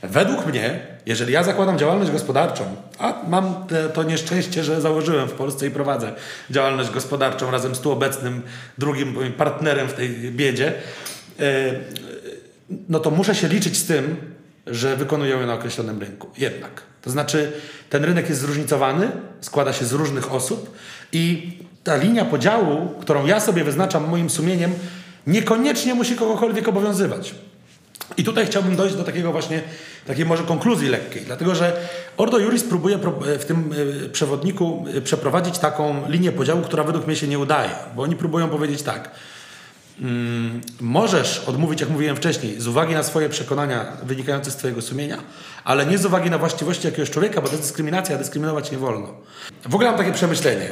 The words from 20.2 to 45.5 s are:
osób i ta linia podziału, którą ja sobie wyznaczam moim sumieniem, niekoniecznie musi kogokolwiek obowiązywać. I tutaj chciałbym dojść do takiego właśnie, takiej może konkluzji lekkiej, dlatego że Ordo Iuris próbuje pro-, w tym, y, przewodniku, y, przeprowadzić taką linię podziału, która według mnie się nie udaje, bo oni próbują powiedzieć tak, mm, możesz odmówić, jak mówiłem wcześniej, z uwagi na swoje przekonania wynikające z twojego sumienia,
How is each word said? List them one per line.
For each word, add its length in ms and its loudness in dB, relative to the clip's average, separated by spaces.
osób 420 -4
i 420 0
ta 140 2
linia 280 4
podziału, 640 2
którą 240 2
ja 140 4
sobie 240 2
wyznaczam 460 0
moim 200 0
sumieniem, 440 2
niekoniecznie 680 4
musi 200 2
kogokolwiek 520 2
obowiązywać. 680 0
I 60 2
tutaj 220 2
chciałbym 300 2
dojść 200 2
do 80 -2
takiego 280 -2
właśnie, 300 -2
takiej 180 0
może 180 2
konkluzji 460 2
lekkiej, 360 -2
dlatego 300 0
że 180 4
Ordo 200 4
Iuris 260 4
próbuje 360 2
pro-, 200 -2
w 60 -8
tym, 280 0
y, 40 -8
przewodniku, 760 0
y, 40 0
przeprowadzić 580 0
taką 520 0
linię 200 4
podziału, 300 2
która 220 0
według 240 0
mnie 80 0
się 120 -2
nie 120 0
udaje, 300 2
bo 80 -2
oni 120 0
próbują 340 0
powiedzieć 340 -2
tak, 280 -6
mm, 600 -2
możesz 640 2
odmówić, 340 0
jak 80 -2
mówiłem 260 0
wcześniej, 460 -2
z 60 -4
uwagi 260 2
na 100 2
swoje 260 0
przekonania 560 -2
wynikające 480 -4
z 40 -6
twojego 260 -4
sumienia, 360 -6